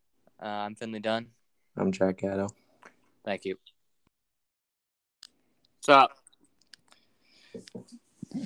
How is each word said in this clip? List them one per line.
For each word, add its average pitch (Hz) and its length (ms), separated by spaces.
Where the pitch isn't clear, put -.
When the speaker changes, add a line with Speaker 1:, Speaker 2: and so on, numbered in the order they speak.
Speaker 1:
uh, 104 40
I'm 104 300
Finley 110 260
Dunn. 113 320
Speaker 2:
I'm 98 160
Jack 95 280
Gatto. 98 280
Speaker 1:
Thank 98 180
you. 95 160
What's - 120
up? 135 280